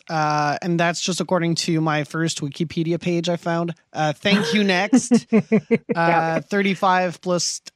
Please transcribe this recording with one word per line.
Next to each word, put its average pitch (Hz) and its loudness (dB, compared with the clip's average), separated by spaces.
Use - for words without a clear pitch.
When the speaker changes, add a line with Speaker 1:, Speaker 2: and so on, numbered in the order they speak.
Speaker 1:
uh, 151 0
and 170 -2
that's 170 0
just 185 -4
according 170 0
to 160 0
my 151 0
first 160 -4
Wikipedia 160 -4
page 170 -2
I 165 -2
found. 170 -4
Uh, 151 0
Thank 202 0
You 214 2
Next, 202 2
Speaker 2:
<laughs> 233 2
Speaker 1:
uh, 214 6
Speaker 3:
Yeah. 165 2
Speaker 1:
thirty-five 185 0
plus, 175 -2